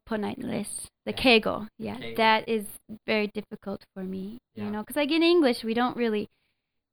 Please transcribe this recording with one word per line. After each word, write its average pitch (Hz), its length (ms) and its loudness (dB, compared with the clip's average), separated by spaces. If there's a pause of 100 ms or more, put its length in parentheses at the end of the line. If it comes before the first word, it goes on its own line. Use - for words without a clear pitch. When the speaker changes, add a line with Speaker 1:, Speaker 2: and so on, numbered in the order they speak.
Speaker 1:
politeness, 214 800 -6 (180)
the 220 80 -6
Speaker 2:
Yeah. - 100 -6
Speaker 1:
keigo, 214 460 4 (100)
yeah, 214 180 -8
Speaker 2:
Keigo. 233 200 -10
Speaker 1:
that 220 320 4
is 220 160 0 (420)
very 214 200 0
difficult 202 680 -10
for 190 120 -10
me, 190 340 -8 (160)
Speaker 2:
Yeah. 208 100 -10
Speaker 1:
you 208 60 -6
know, 208 140 -6
'cause, - 120 -8
like, 294 140 2
in 330 120 4
English, 330 420 6
we 226 100 -2
don't 240 220 0
really, 220 320 0 (640)